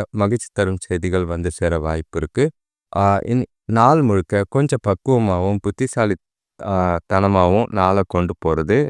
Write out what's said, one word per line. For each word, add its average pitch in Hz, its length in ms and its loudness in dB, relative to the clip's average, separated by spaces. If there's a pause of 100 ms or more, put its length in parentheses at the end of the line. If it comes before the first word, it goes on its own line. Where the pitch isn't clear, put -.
(120)
மகிழ்ச்சி 107 420 -2
தரும் 95 280 -2
செய்திகள் 90 440 -2
வந்து 85 260 -4
சேர 85 280 -2
வாய்ப்பு 80 380 -4
இருக்கு. 85 280 -2 (480)
ஆ, 98 100 0 (180)
இன்-, 120 260 -2 (180)
நாள் 123 360 4
முழுக்க 101 480 0
கொஞ்சம் 139 340 -2
பக்குவமாவும் 101 800 0
புத்திசாலி-, 107 600 -4 (380)
ஆ, 92 380 0 (100)
தனமாவும் 95 640 2
நாளை 95 380 2
கொண்டு 87 320 -2
போறது 80 380 0 (120)